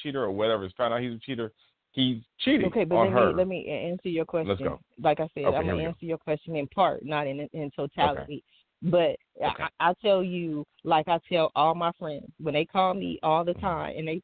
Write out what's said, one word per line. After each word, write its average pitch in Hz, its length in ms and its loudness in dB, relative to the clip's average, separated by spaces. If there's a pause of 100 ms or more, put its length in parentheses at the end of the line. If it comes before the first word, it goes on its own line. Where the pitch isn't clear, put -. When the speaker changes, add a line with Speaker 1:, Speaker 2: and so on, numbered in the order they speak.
Speaker 1:
cheater, 139 200 -4
or 104 80 -2
whatever, 104 360 0
it's 92 100 -12
found 120 160 0
out 120 80 0
he's 123 140 -4
a 113 40 -10
cheater, 117 320 -6 (420)
he's 127 260 0 (260)
cheating 262 220 4
Speaker 2:
Okay, 185 180 0
but 165 120 2
Speaker 1:
on 117 100 6
Speaker 2:
let - 80 2
Speaker 1:
her. 110 160 6
Speaker 2:
me, - 40 0
let 185 140 2
me 180 200 -6
a-, 147 220 -6
answer 185 200 -6
your 160 160 -2
question. 160 240 -2
Speaker 1:
Let's 101 100 -2
go. - 180 -4 (240)
Speaker 2:
Like 151 180 4
I 160 120 -4
said, 147 140 -4
Speaker 1:
Okay, - 100 4
Speaker 2:
I'm 160 80 0
Speaker 1:
here 180 80 0
Speaker 2:
gonna 180 60 0
Speaker 1:
we 156 60 -2
go. 160 40 -4
Speaker 2:
answer 170 160 -8
your 165 140 -4
question 160 380 -6
in 143 120 -4
part, 170 380 0
not 147 200 -2
in, 139 140 -4 (140)
in 147 200 -6
totality. 143 480 0
Speaker 1:
Okay. 143 200 -12 (400)
Speaker 2:
But 165 340 4 (260)
I, 147 40 2
Speaker 1:
Okay. - 180 -4 (160)
Speaker 2:
I, 165 100 4
I 180 120 2
tell 196 200 4
you, 170 420 -4 (200)
like 160 240 4
I 170 100 2 (120)
tell 160 260 2
all 156 180 4
my 170 240 -2
friends, 151 280 -10 (120)
when 151 160 -2
they 151 120 2
call 190 280 2
me 180 280 -4
all 160 220 2
the 175 80 0
Speaker 1:
Mm-hmm. 175 80 -12
Speaker 2:
time 160 360 -4
and 160 100 -6
they 160 180 -4